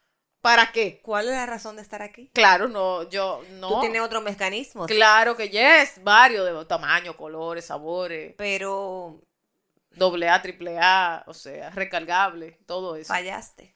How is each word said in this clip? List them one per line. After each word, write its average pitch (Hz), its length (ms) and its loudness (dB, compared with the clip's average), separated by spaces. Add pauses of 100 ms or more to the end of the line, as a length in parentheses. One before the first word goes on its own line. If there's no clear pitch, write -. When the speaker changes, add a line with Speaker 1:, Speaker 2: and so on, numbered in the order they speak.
(420)
Speaker 1:
¿Para 233 320 4
qué? 214 280 -4
Speaker 2:
¿Cuál 214 280 -4
es 262 60 -4
la 254 100 -6
razón 220 320 -12
de 214 60 -18
estar 208 180 -16
aquí? 208 320 -20
Speaker 1:
Claro, 196 340 6
no, 185 420 -4
yo, 185 320 -4 (100)
no. 190 180 -10
Speaker 2:
Tú 208 100 0
tienes 226 220 0
otro 226 180 -4
mecanismo. 202 680 -8
Speaker 1:
Claro 220 500 4
que 220 100 -6
yes, 254 560 4
varios 214 500 6
de 160 120 -10
tamaño, 165 500 -2
colores, 165 520 -10
sabores. 160 720 -8
Speaker 2:
Pero 196 840 -6 (720)
Speaker 1:
Doble 175 360 0
A, 180 140 4
triple 175 400 -10
A, 180 460 2
o 160 60 -20
sea, 147 360 -16
recargable, 175 960 -4
todo 180 320 -8
eso. 160 160 -10
Speaker 2:
fallaste. 190 640 -10